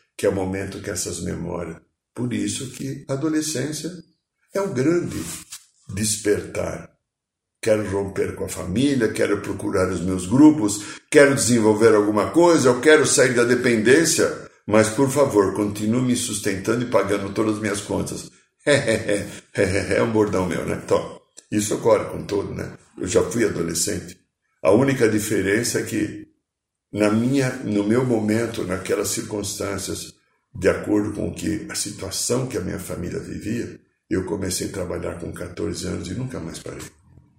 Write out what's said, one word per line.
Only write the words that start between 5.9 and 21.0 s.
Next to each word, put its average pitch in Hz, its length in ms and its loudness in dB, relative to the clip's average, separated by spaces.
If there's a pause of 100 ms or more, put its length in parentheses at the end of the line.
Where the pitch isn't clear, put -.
despertar. 92 1080 -2 (600)
Quero 107 300 2
romper 98 440 -2
com 95 100 -6
a - 40 -8
família, 113 600 0
quero 101 300 0
procurar 98 480 -2
os 90 100 -4
meus 90 260 -2
grupos, 110 560 6 (300)
quero 139 240 8
desenvolver 107 580 4
alguma 104 380 2
coisa, 160 380 6
eu 120 100 2
quero 151 260 8
sair 131 280 4
da 120 100 4
dependência, 123 1080 4 (160)
mas, 107 220 4
por 135 220 2
favor, 104 440 4
continue 107 480 0
me 127 140 2
sustentando 107 720 -2
e - 40 -8
pagando 101 440 0
todas 107 220 0
as 104 60 -8
minhas 104 200 -4
contas. - 480 -6 (360)
<laughs> 156 40 0 (840)
É 98 480 0
um 120 100 0
bordão 101 360 2
meu, 78 180 -4
né? 90 180 -6
Então, - 360 -2 (320)